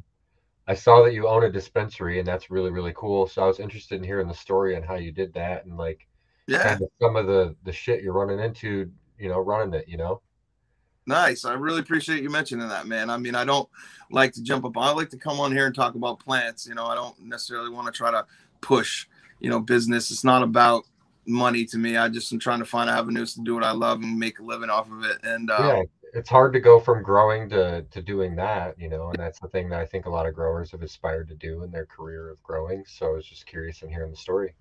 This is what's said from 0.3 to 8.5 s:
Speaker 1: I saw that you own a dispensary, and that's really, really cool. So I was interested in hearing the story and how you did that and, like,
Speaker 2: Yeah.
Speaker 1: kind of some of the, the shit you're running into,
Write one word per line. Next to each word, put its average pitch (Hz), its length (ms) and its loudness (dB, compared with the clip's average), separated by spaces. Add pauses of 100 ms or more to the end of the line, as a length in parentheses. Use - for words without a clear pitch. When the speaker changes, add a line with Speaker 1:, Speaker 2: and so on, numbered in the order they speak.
Speaker 1:
I 98 80 0
saw 120 300 10
that 120 100 4
you 107 140 0
own 113 160 4
a 101 80 4
dispensary, 95 680 -4
and 90 80 -4
that's 90 220 -4
really, 92 200 -2
really 87 260 -4
cool. 98 320 0
So 95 160 -2
I - 40 4
was 95 120 2
interested 104 360 -10
in 92 80 -6
hearing 95 240 -4
the 87 60 -8
story 95 420 0
and 80 100 -8
how 92 100 -6
you 85 160 -8
did 92 220 -6
that 87 320 -6
and, 87 100 -14
like, 82 320 -8 (400)
Speaker 2:
Yeah. 131 300 2
Speaker 1:
kind 92 40 -4
of - 80 -6 (120)
some 110 140 4
of 104 100 0
the, 92 380 2
the 92 80 -8
shit 95 300 -2
you're 92 120 -4
running 101 260 -2
into, 104 500 -6 (280)